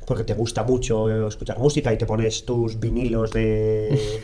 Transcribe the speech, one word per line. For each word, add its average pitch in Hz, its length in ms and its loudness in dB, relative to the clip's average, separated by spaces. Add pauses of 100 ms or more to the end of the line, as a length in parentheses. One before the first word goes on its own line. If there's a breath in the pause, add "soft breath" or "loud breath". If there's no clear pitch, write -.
porque 110 180 -2
te 113 100 -2
gusta 110 300 -2
mucho 110 640 2
escuchar - 300 -6
música 127 340 2
y 110 60 2
te 113 80 0
pones 110 380 0
tus 117 360 -2
vinilos 113 500 0
de, 110 680 2 (280 loud breath)